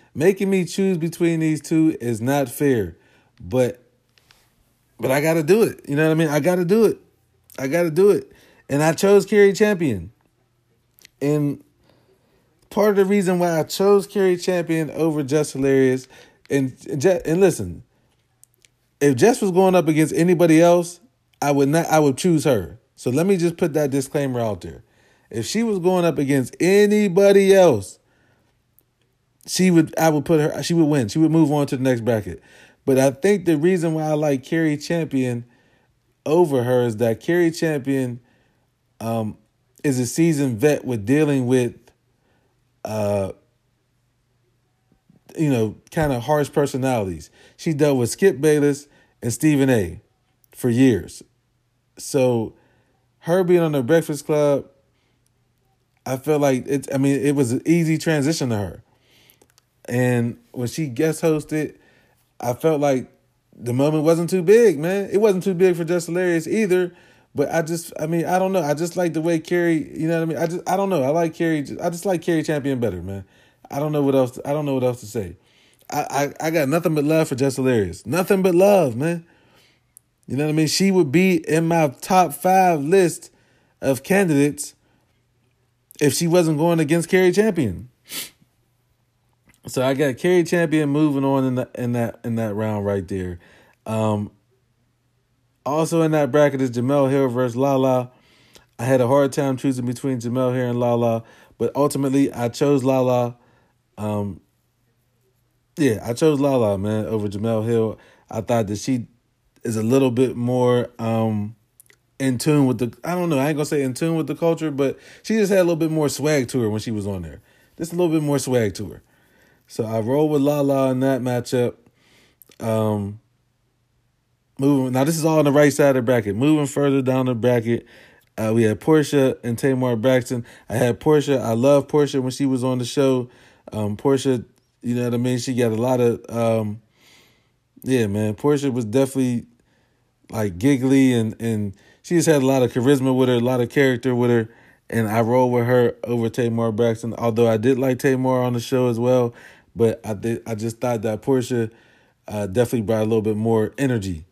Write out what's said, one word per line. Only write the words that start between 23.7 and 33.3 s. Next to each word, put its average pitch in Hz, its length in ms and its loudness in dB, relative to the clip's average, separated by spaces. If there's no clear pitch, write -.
that 151 160 0
disclaimer 135 500 -4
out 104 220 -4
there. 80 220 -16
If 110 160 -8
she 226 180 -4
was 208 160 -2
going 180 260 2
up 151 120 0
against 135 440 0
anybody 196 920 4
else, 160 460 4
she 180 260 0
would, 160 260 4
I 160 120 2
would 151 140 0
put 160 160 2
her, 151 240 -2
she 170 100 -4
would 165 120 4
win. 139 240 2
She 160 100 -2
would 160 120 4
move 156 200 4
on 143 160 0
to 143 80 -4
the 127 80 -4
next 127 180 0
bracket. 107 400 -4
But 131 140 2
I 135 120 4
think 190 340 0